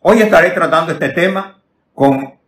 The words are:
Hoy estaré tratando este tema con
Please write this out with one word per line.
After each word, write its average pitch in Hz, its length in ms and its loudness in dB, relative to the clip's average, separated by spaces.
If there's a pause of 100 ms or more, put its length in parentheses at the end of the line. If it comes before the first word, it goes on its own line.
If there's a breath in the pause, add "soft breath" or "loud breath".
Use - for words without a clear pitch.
Hoy 214 220 2
estaré 180 280 2
tratando 165 420 -2
este 143 180 -4
tema 190 500 -4 (320)
con 139 540 -2